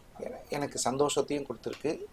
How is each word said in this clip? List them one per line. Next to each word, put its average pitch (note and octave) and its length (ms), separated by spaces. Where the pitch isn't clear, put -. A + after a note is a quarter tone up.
என-, - 300
எனக்கு C#3+ 340
சந்தோஷத்தையும் C#3 640
கொடுத்துருக்கு A#2+ 460